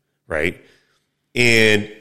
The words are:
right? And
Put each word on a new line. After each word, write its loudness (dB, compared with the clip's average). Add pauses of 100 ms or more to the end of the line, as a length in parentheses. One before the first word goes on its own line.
(260)
right? -6 (760)
And 0 (100)